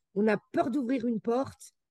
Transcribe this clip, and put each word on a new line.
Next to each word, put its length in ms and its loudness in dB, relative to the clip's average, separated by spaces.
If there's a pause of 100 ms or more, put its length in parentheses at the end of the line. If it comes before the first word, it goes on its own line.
(140)
on 140 2
a 80 4 (160)
peur 180 2
d'ouvrir 360 -2
une 120 0
porte. 540 -4 (180)